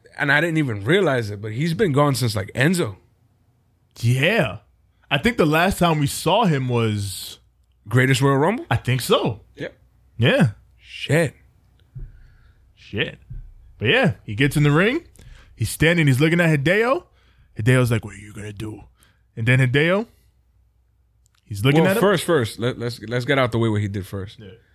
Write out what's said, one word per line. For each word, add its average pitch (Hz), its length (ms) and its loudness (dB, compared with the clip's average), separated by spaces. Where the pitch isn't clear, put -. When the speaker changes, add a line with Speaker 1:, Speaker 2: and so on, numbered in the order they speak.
Speaker 1:
And 143 140 0
I 147 100 4
didn't 165 160 0
even 113 260 -2
realize 135 480 0
it, 101 100 -10
but 107 120 -8
he's 160 200 -2
been 190 180 0
gone 139 240 2
since, 113 200 -2
like, 98 180 -6
Enzo. 151 440 0
Speaker 2:
Yeah. 131 600 0
I 143 100 -2
think 233 180 0
the 185 80 4
last 165 340 2
time 165 200 2
we 139 80 0
saw 202 380 0
him 135 220 0
was 107 720 -4
Speaker 1:
Greatest 127 340 2
Royal 139 160 2
Rumble? 208 340 0
Speaker 2:
I 117 60 0
think 127 240 -2
so. 202 400 -2
Speaker 1:
Yep. - 180 -12
Speaker 2:
Yeah. 156 320 2
Speaker 1:
Shit. - 580 -4
Speaker 2:
Shit. - 440 -8
But 107 120 -2
yeah, 233 240 2
he 110 120 -10
gets 139 220 0
in 147 60 2
the 147 80 4
ring. 214 340 0
He's 107 140 -4
standing, 160 380 2
he's 127 120 2
looking 160 200 2
at 156 200 2
Hideo. 220 440 0
Hideo's 123 340 2
like, 110 120 -2
"What 101 120 -14
are - 20 -20
you 104 160 -20
gonna 104 200 -12
do?" 104 300 -12
And 113 120 -2
then 127 120 4
Hideo, 156 480 2
he's 104 180 -10
looking 143 180 4
Speaker 1:
Well, 185 100 4
Speaker 2:
at 208 60 2
him. 240 40 2
Speaker 1:
first, 202 220 2
first, 131 360 0
let, 123 200 -4
let's, 120 280 -8
let's 120 180 -6
get 139 120 0
out 123 140 0
the 117 80 -2
way 113 100 2
what 104 120 0
he 104 60 -2
did 98 200 -6
first. 98 320 -12
Speaker 2:
Yeah. 98 120 -18